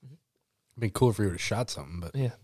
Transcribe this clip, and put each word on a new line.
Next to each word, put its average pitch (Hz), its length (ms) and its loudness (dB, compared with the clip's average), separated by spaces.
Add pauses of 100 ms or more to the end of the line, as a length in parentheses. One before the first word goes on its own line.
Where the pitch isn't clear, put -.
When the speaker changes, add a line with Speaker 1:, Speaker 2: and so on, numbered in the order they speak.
Speaker 1:
Mm-hmm. 131 100 -20 (600)
Speaker 2:
It'd - 80 -18
been 113 100 2
cool 127 180 6
if 107 100 0
we 107 60 4
would've 87 160 -2
shot 113 280 -2
something, 78 300 -8
but 85 160 -10
Speaker 1:
Yeah, 131 160 0 (120)